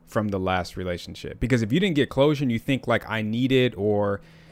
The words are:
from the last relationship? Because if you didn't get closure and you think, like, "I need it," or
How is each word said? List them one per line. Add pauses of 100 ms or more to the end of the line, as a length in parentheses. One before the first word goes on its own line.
from
the
last
relationship?
Because
if
you
didn't
get
closure
and
you
think,
like,
"I
need
it,"
or (320)